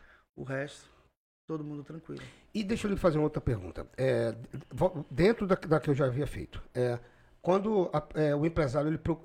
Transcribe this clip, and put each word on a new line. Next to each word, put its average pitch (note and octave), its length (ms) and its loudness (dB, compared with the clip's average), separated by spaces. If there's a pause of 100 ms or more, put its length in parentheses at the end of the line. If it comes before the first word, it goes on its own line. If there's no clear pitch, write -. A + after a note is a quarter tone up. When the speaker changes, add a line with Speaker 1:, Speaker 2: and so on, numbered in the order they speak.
(360)
Speaker 1:
O C#3+ 80 -10
resto, C3+ 440 -8 (600)
todo D#3 160 -6
mundo D3 200 -10
tranquilo. D3+ 380 -12 (320)
Speaker 2:
E G#3+ 100 -2
deixa G#3 220 -2
eu G3+ 60 0
lhe F#3+ 60 0
fazer D#3+ 200 4
uma D3+ 60 4
outra D3+ 180 0
pergunta. F#2+ 560 -4
É, A#2 380 2 (340)
vo-, E3 400 0
dentro G3 380 4
da, F3+ 80 4
da D#3+ 240 2
que D#3 100 -2
eu C#3+ 60 4
já C#3 100 2
havia B2+ 220 0
feito, - 340 -10 (140)
é, B2 240 0 (420)
quando F#3+ 500 2
a, D3+ 220 -2
é, D3+ 220 2
o D3 100 2
empresário D3+ 440 2
ele D#3+ 100 -2
pro-, D#3+ 260 -2